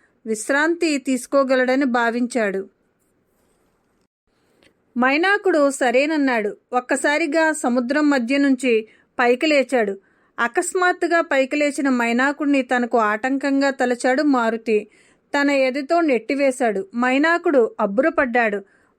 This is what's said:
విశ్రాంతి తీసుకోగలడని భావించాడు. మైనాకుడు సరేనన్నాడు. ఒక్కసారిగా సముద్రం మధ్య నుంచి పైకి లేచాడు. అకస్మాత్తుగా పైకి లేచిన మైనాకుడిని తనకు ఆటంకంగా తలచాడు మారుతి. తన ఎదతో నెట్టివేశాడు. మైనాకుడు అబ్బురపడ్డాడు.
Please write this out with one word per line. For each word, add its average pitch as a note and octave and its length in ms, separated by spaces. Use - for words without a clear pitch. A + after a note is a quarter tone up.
విశ్రాంతి D4 720
తీసుకోగలడని C4 840
భావించాడు. A#3 840
మైనాకుడు E4 720
సరేనన్నాడు. C4 840
ఒక్కసారిగా D#4 800
సముద్రం C#4 580
మధ్య C4+ 280
నుంచి B3+ 500
పైకి B3 260
లేచాడు. B3 520
అకస్మాత్తుగా F4 840
పైకి C#4 360
లేచిన D4 320
మైనాకుడిని C4+ 760
తనకు B3 360
ఆటంకంగా C4+ 720
తలచాడు B3+ 520
మారుతి. A3+ 640
తన C#4+ 100
ఎదతో C4+ 500
నెట్టివేశాడు. B3+ 840
మైనాకుడు C#4+ 720
అబ్బురపడ్డాడు. A#3 800